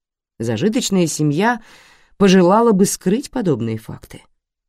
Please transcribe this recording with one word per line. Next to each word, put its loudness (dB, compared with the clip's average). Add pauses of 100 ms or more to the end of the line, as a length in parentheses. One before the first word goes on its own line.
(380)
Зажиточная -2
семья -2 (540)
пожелала 4
бы 2
скрыть -4
подобные -4
факты. -18 (460)